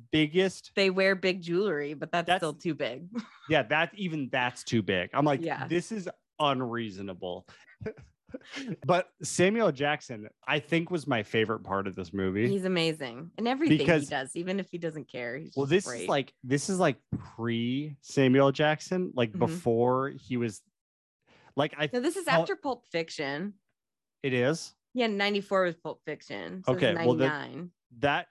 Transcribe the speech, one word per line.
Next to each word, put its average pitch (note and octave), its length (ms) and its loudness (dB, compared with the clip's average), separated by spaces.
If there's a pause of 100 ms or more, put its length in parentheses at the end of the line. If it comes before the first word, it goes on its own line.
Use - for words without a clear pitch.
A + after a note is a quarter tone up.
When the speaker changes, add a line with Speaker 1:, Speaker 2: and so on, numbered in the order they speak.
(120)
Speaker 1:
biggest. D#3+ 640 2
Speaker 2:
They G3 140 4
wear F#3+ 260 4
big F#3 260 0
jewelry, E3+ 520 -2
but D3+ 180 -10
that's E3+ 160 0
Speaker 1:
That's F3+ 120 4
Speaker 2:
still D#3 140 -2
too D#3+ 220 -4
big. C#3+ 380 -6
<laughs> - 360 -10
Speaker 1:
Yeah, D3+ 140 4
that, D#3 320 0
even D#3+ 340 -4
that's B2 360 -2
too A2+ 160 2
big. F#2 320 0
I'm C#3 100 2
like, D3 180 2
Speaker 2:
Yeah. E3 280 -6
Speaker 1:
"This E3+ 240 -2
is F#3 160 -8 (300)
unreasonable." G2+ 1080 -4 (380)
<laughs> A3 100 -8 (880)
But F3 220 2 (160)
Samuel G3 480 4
Jackson, C3+ 560 -4 (180)
I D3 140 0
think, E3 320 0
was D3 160 -4
my A#2 160 2
favorite G#2+ 400 0
part G2 240 -2
of F#2 80 -6
this F2 180 -8
movie. G2 360 2
Speaker 2:
He's G3 160 0
amazing D#3+ 720 -2
in A3 100 -2
everything C4+ 300 4
Speaker 1:
Because D3 260 4
Speaker 2:
he C#3 60 -10
does, C3 260 -6
even F#3 240 -4
if F#3 100 -8
he F3 80 -10
doesn't D#3 320 -8
care. B2 280 -8
He's - 180 -14
Speaker 1:
Well, C#3 100 0
Speaker 2:
just C3+ 60 0
Speaker 1:
this G3 140 6
Speaker 2:
great. C#3 180 -8
Speaker 1:
is F3+ 60 -4
like, D3 240 0 (100)
this C#3 260 0
is F#3 80 0
like D#3+ 200 4 (200)
pre A#2+ 840 -4
Samuel C#3 500 6
Jackson, D#3 640 0
like, A#2+ 140 0
Speaker 2:
Mm-hmm. G#2 100 -6
Speaker 1:
before B2+ 720 2
he C3 260 -8
was, A#2 260 -4 (920)
like, D3 220 0
I D3+ 160 0
Speaker 2:
No, B3 80 0
this E4 160 -2
is F4+ 80 -6
Speaker 1:
felt C#4 160 4
Speaker 2:
after F4+ 160 -4
Pulp - 340 -6
Fiction. E3 640 -4 (680)
Speaker 1:
It C3+ 100 0
is? B2+ 400 0 (200)
Speaker 2:
Yeah, A#3+ 140 0
ninety-four G3+ 560 0
was F3 140 0
Pulp - 280 -12
Fiction. B2 600 -10
So C3 80 2
Speaker 1:
Okay, F3 180 2
Speaker 2:
it's E3 140 0
Speaker 1:
well, E3 100 4
then C#3 140 2
Speaker 2:
ninety-nine. C#3+ 420 -8 (280)
Speaker 1:
that C#3+ 320 0